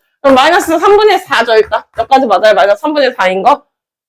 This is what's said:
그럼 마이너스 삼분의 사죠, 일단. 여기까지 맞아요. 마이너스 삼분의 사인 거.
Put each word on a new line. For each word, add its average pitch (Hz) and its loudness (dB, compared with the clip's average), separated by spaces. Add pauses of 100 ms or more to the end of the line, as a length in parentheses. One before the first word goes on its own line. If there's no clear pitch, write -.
(200)
그럼 277 2
마이너스 330 0
삼분의 415 2
사죠, 233 -4
일단. 214 -2 (160)
여기까지 262 0
맞아요. 214 2
마이너스 196 0
삼분의 294 -2
사인 185 -4
거. 285 -4 (420)